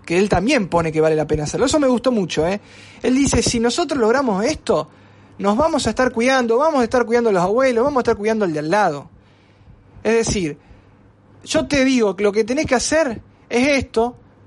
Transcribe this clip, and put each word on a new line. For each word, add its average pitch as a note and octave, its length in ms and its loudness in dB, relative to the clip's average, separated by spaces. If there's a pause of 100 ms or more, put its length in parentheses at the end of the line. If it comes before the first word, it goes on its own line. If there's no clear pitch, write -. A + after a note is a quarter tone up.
que E3+ 120 -2
él G3+ 120 2
también G#3 380 0
pone E3 240 0
que D#3 100 0
vale D#3 120 2
la D3+ 120 -2
pena D#3 180 -4
hacerlo. E3 220 -2
Eso D#4 120 0
me C#4 100 2
gustó B3 220 0
mucho, E3+ 360 -2
¿eh? G3+ 140 -4 (420)
Él B3+ 120 0
dice, C4 280 2
"Si A3+ 180 -2
nosotros C#4 400 -2
logramos A3 440 0
esto... G#3+ 440 -2 (480)
Nos G3+ 200 0
vamos D4+ 320 0
a - 20 -2
estar B3+ 220 0
cuidando, A#3+ 460 0
vamos D4+ 240 2
a - 20 2
estar A#3+ 200 2
cuidando A#3 260 0
a - 20 2
los F3 100 2
abuelos, A3+ 400 2
vamos C#4+ 160 0
a A#3 40 0
estar A3+ 140 0
cuidando G#3+ 280 -2
al F3 80 -2
de D3+ 80 -4
al D#3 100 -4
lado". F3 400 -2 (920)
Es A3+ 220 2
decir, E3+ 320 -4 (840)
yo D4 220 -2
te C#4 180 2
digo A#3 300 2
que G3 80 -6
lo G#3 80 4
que G#3+ 140 0
tenés C4 220 -2
que B3+ 100 0
hacer C#4+ 440 0 (280)
es B3 180 0
esto, B3 500 0 (300)